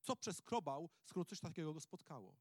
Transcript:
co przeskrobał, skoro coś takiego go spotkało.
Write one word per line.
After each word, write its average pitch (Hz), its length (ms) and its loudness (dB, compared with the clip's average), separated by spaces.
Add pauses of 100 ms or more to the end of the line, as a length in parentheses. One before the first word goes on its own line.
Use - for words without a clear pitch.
co 262 140 4
przeskrobał, 165 720 0 (160)
skoro - 200 2
coś - 140 -8
takiego 156 340 -2
go 160 60 -4
spotkało. 110 600 -10